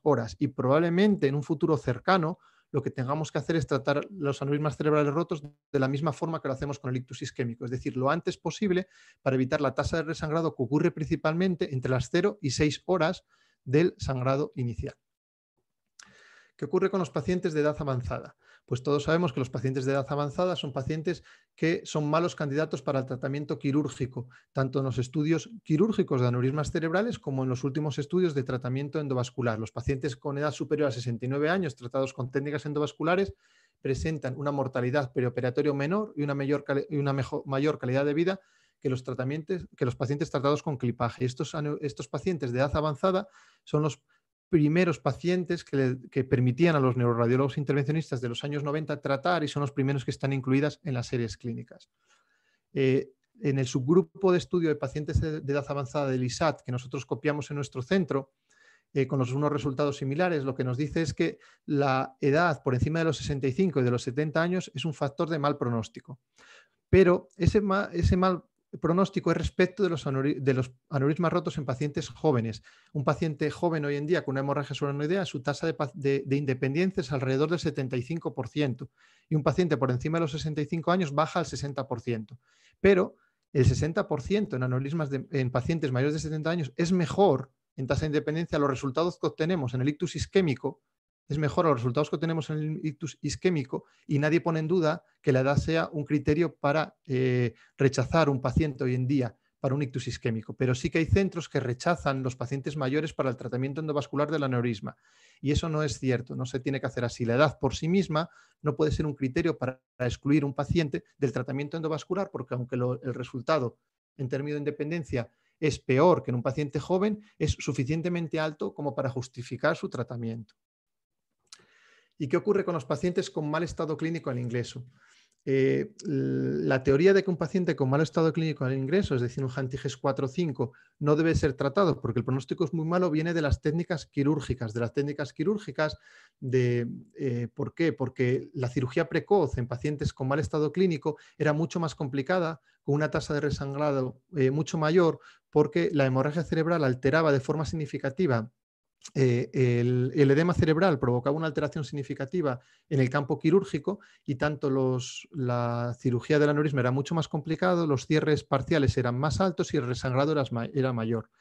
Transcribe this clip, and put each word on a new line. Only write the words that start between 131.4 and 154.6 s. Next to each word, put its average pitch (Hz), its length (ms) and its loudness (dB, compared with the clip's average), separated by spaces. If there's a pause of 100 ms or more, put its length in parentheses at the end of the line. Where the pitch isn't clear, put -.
tratado 143 460 2
porque 117 180 -2
el 117 60 0
pronóstico 135 400 -2
es 147 100 -4
muy 156 100 -2
malo, 175 260 2
viene 156 240 0
de 170 60 2
las 143 200 0
técnicas 165 440 -2
quirúrgicas, 123 720 -2
de 117 60 -2
las 117 120 -2
técnicas 143 400 -4
quirúrgicas 156 640 -2 (440)
de, 123 480 2 (300)
eh, 120 360 -2
¿por 110 180 -6
qué? 135 200 0
Porque 127 600 -2
la 127 160 -4
cirugía 127 400 -2
precoz 170 480 0
en 123 120 -4
pacientes 147 440 -4
con 135 140 -6
mal 139 140 0
estado 151 320 -2
clínico 165 460 0 (200)
era 151 140 2
mucho 156 260 -2
más 165 160 -2
complicada, 156 640 -2 (220)
con 143 140 0
una 151 160 0
tasa 156 200 -2
de 143 80 0
resangrado, 139 800 -2 (160)
eh, 131 140 4
mucho 151 260 -2
mayor, 160 440 4 (300)
porque 151 420 4
la 139 120 4
hemorragia 135 380 2
cerebral 160 400 0
alteraba 139 500 4
de 135 80 4
forma 151 240 -2
significativa, 135 840 -2 (640)
eh, 123 400 2
el, 123 600 2
el 143 160 6
edema 165 220 4
cerebral 165 460 4
provocaba 123 380 0
una 160 100 -2
alteración 147 380 -2
significativa 139 760 -4 (300)
en 139 100 4
el 131 80 6
campo 143 300 0
quirúrgico 180 640 2 (260)
y 143 80 -2
tanto 147 340 -2